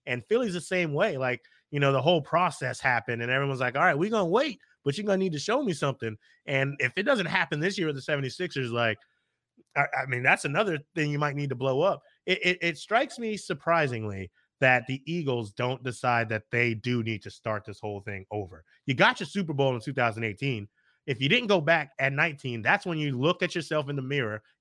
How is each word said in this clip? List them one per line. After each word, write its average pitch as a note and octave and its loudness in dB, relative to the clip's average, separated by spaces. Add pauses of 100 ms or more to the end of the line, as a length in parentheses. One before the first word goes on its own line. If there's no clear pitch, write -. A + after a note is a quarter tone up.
And B2 -2
Philly's A3+ 2
the F3+ -4
same F3 -2
way. E3+ 0
Like, B2+ -2 (300)
you C#3+ -2
know, C#3 6
the C3 2
whole D#3+ 4
process D3 0
happened A#2+ 2
and A#2+ -2
everyone's C3+ 0
like, B2 0
"All D#3 4
right, E3 6
we're F#3+ 0
gonna G#3+ 2
wait, A#3 2 (240)
but C#3+ 0
you're G3+ -4
gonna G3 4
need F#3+ 2
to D3 -4
show B3 0
me G#3 0
something." C3+ -4 (280)
And C#3 0
if B2+ 2
it G3 0
doesn't G#3 2
happen D3+ 0
this G3 -2
year E3 0
with D3 -2
the C3+ -8
seventy-sixers, C#3 -4
like, A#2 2 (800)
I, C#3+ 4 (180)
I - -10
mean, B2 -2
that's D#3+ 4
another D#3+ 0 (140)
thing D3+ 0
you D3 -2
might C#3+ -2
need C#3+ -2
to C3 -4
blow C3 0
up, F3+ 2 (240)
it, F3+ 0
it, F3+ 2
it E3+ -2
strikes A#3+ -2
me A3 -4
surprisingly B2 -2 (300)
that B2+ 4
the C3 -6
Eagles C3+ -2
don't B2 -4
decide A#2+ 0
that A2 -2
they A#2+ 2
do A#2 -2
need A2 -4
to B2 -14
start G#2+ -6
this G2+ -14
whole G#2 -6
thing G2 -10
over. F2 -8 (220)
You C#3 0
got G#3+ 4
your F3 -6
Super E3+ -4
Bowl C3+ 2
in A2+ -6
two C#3+ -8
thousand A#2 0
eighteen. A2 -4 (400)
If C3+ -4
you C#3 2
didn't A#3+ 2
go F#3+ 4
back D#3 2
at C3+ 0
nineteen, C#3 -2
that's E3 2
when E3+ -4
you D3 -2
look E3+ 2
at F3 -2
yourself D3+ -2
in D3 -4
the C#3 -4
mirror. B2+ -4 (200)